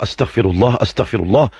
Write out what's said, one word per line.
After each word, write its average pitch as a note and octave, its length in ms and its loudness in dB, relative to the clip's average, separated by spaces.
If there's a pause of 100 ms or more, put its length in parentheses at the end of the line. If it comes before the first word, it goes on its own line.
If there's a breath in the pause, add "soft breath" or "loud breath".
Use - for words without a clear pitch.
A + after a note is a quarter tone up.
أستغفر - 420 -2
الله، G2 360 2
أستغفر - 380 -2
الله، A2 300 2 (100 loud breath)